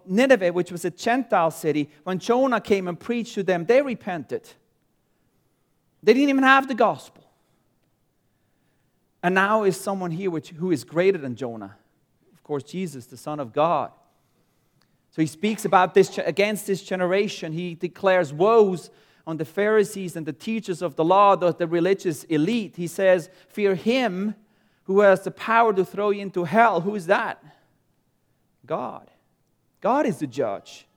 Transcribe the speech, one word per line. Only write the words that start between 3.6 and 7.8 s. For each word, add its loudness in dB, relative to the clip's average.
they 4
repented." -8
They 4
didn't 2
even 2
have 4
the -4
gospel. -2